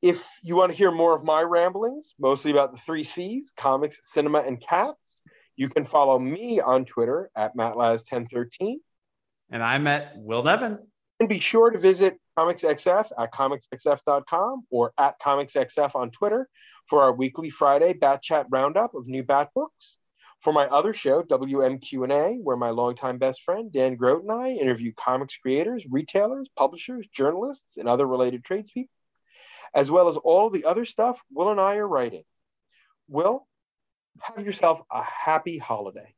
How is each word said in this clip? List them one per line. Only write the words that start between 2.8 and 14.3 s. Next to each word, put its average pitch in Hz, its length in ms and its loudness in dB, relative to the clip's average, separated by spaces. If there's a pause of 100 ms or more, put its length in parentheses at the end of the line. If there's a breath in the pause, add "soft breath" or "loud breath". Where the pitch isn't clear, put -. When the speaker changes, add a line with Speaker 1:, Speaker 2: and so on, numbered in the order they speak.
Speaker 1:
Cs, 220 520 -10
comics, 139 480 0
cinema, 147 360 0
and 131 200 -6
cats, - 640 -4 (340 soft breath)
you 131 140 -4
can 143 160 -2
follow 139 320 4
me 185 420 -4
on 131 240 2
Twitter 127 500 -4
at 110 220 -4
Matt 113 220 -4
Laz 117 260 0
ten 120 220 -8
thirteen. 147 560 -6 (680)
Speaker 2:
And 117 120 -6
I'm 135 240 0
at 147 300 -2
Will 110 260 -4
Nevin. 208 340 0 (440)
Speaker 1:
And 226 60 2
be 202 120 -2
sure 226 320 4
to 220 80 -6
visit 185 400 4 (180)
Comics 170 280 0
X 151 220 0
F 196 320 2
at 117 140 -4
comics 135 400 -4
X 127 140 -6
F 143 180 2
dot 143 220 0
com 233 420 -2